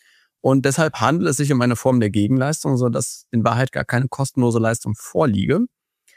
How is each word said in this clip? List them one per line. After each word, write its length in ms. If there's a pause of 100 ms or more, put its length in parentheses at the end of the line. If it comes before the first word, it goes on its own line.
(420)
Und 240
deshalb 300
handelt 360
es 60
sich 140
um 100
eine 160
Form 240
der 100
Gegenleistung, 680
sodass 540
in 140
Wahrheit 260
gar 140
keine 240
kostenlose 500
Leistung 360
vorliege. 640 (560)